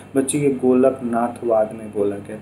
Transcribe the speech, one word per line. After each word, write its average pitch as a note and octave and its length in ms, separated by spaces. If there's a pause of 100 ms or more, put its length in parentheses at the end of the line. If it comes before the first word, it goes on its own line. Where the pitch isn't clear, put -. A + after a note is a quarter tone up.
(160)
बच्चे, C3+ 220
ये C#3+ 120
गोलकनाथ B2+ 960
वाद A2 320
में A2 160
बोला G2+ 220
गया G2+ 260